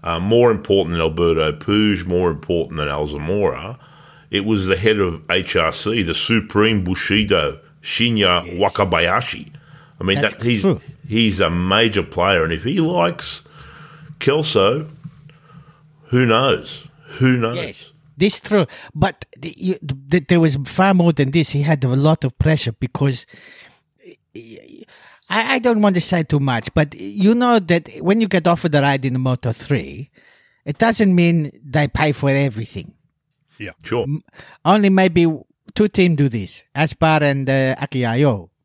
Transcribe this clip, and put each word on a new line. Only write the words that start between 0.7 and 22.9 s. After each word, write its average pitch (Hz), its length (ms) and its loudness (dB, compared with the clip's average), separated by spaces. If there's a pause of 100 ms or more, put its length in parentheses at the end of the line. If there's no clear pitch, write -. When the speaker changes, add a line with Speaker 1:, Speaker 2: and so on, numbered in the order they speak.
Speaker 1:
than 82 80 -2
Alberto 80 500 0
Puig, 101 540 0
more 90 260 0
important 80 460 -4
than 73 100 -4
Al 73 200 -4
Zamora. 80 720 -4 (540)
It 101 140 -2
was 104 220 0
the 92 100 2
head 107 220 2
of 85 300 -2
H 92 280 -2
R 80 160 0
C, 110 300 -4
the 82 120 -4
Supreme 107 720 0
Bushido, 92 760 -2 (220)
Shinya 98 640 0
Speaker 2:
Yes. 87 80 -12 (220)
Speaker 1:
Wakabayashi. 90 760 -2 (480)
I - 40 -8
mean, 98 180 0
Speaker 2:
That's 104 140 -2
Speaker 1:
that, - 80 -12
he's, 117 180 0
Speaker 2:
true. 180 200 0 (260)
Speaker 1:
he's 107 320 0
a 87 100 2
major 95 540 0
player, 87 400 0
and 80 100 -2
if 80 100 -8
he 147 180 -2
likes 170 600 -2 (800)
Kelso, 135 680 0 (1200)
who 127 160 2
knows? 117 580 0 (360)
Who 127 180 4
knows? 117 200 -4
Speaker 2:
Yes, 151 340 -12 (260)
this 196 240 0
true. 202 240 0 (280)
But 180 320 -2 (120)
the, 160 200 -14
you, 185 180 -4 (360)
th-, 170 160 0
there 175 140 4
was 147 240 2
far 190 280 2
more 170 200 4
than 135 180 0
this. 160 200 0
He 143 100 0
had 147 220 0
a 131 120 0
lot 151 300 2
of 127 120 -6
pressure 151 360 0
because, 127 520 -4 (1080)